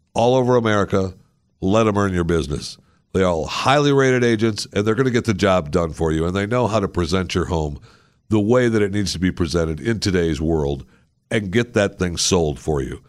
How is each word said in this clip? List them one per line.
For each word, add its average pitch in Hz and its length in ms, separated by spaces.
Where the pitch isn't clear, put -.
all 120 180
over 127 220
America. 101 580
Let 107 220
'em 101 120
earn 98 160
your 87 100
business. 73 560
They 95 80
are 92 60
all 80 180
highly 143 460
rated 131 320
agents, 113 500
and 104 140
they're 110 80
gonna 131 160
get 117 140
the 110 100
job 90 340
done 85 240
for 80 180
you, 80 140
and 90 100
they 101 120
know 123 180
how 110 140
to 98 80
present 90 480
your 85 100
home 76 340
the 107 100
way 120 280
that 113 140
it 101 100
needs 101 220
to 85 60
be 90 120
presented 80 480
in 113 200
today's 85 420
world 73 440
and 104 220
get 117 220
that 101 260
thing 87 180
sold 78 420
for 73 220
you. 65 280